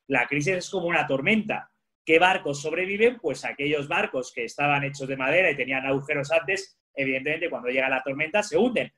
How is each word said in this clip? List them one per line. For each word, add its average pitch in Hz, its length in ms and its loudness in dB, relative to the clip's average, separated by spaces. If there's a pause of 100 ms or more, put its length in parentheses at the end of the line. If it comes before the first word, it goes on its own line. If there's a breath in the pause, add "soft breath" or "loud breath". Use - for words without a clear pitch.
la 123 180 2
crisis 147 280 0
es 180 160 -4
como 180 180 -2
una 160 180 2
tormenta. 139 640 0 (360)
¿Qué 160 140 6
barcos 170 420 2
sobreviven? 196 580 0
Pues 131 260 -4
aquellos 143 420 -2
barcos 170 460 -2
que 123 100 -6
estaban 143 400 0
hechos 139 240 -6
de 135 100 -4
madera 160 340 4
y 139 40 -2
tenían 131 300 -2
agujeros 139 460 -2
antes, 165 460 -2 (160)
evidentemente, 139 560 -2
cuando 123 200 -6
llega 131 200 0
la 131 140 0
tormenta, 156 400 -2
se 156 140 -2
hunden. 196 400 2